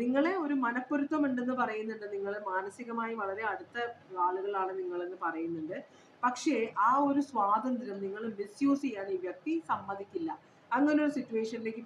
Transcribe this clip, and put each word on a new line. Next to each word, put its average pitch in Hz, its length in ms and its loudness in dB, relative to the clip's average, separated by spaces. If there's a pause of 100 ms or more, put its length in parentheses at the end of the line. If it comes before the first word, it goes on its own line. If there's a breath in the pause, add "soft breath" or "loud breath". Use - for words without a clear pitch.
നിങ്ങളെ 277 280 4 (140)
ഒരു 285 180 0
മനപ്പൊരുത്തം 277 640 0
ഉണ്ടെന്ന് 247 340 0
പറയുന്നുണ്ട്, 214 540 -4
നിങ്ങൾ 196 180 -2 (160)
മാനസികമായി 226 720 -4
വളരെ 196 300 -4
അടുത്ത 185 260 -8 (480)
ആളുകളാണ് 190 460 0 (100)
നിങ്ങളെന്ന് 180 440 -4
പറയുന്നുണ്ട്. 165 520 -4 (460 loud breath)
പക്ഷേ 247 320 2 (320)
ആ - 20 8 (180)
ഒരു 277 220 4
സ്വാതന്ത്ര്യം 214 760 0
നിങ്ങൾ 208 180 -6 (160)
മിസ്യൂസ് 277 460 2
ചെയ്യാൻ 202 300 -4
ഈ - 100 -2
വ്യക്തി 294 280 -4 (160)
സമ്മതിക്കില്ല. 214 600 -4 (480 loud breath)
അങ്ങനെ 294 280 6
ഒരു 285 120 2
സിറ്റുവേഷനിലേക്ക് 226 680 -4